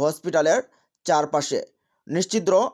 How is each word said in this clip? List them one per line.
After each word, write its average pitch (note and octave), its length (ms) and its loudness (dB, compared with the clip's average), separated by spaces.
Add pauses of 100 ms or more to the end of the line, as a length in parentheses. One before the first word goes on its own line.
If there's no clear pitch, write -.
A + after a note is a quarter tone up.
হসপিটালের D#3 600 0 (460)
চারপাশে D3 540 0 (460)
নিশ্ছিদ্র F#3 480 -2 (200)